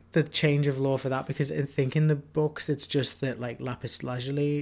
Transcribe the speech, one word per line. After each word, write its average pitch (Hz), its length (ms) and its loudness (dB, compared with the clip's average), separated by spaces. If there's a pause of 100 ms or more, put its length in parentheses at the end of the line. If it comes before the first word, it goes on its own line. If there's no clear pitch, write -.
(120)
the 160 100 4
change 147 440 2
of 135 120 0
law 135 180 2
for 131 120 -2
that, 131 180 -2
because 147 260 -2
I 151 100 -2
think 135 340 -2
in 156 100 6
the 151 100 4
books 151 520 -2
it's 147 180 0
just - 340 0
that, 131 180 -4
like, 120 220 -8
lapis 123 420 -6
lazuli 139 600 -2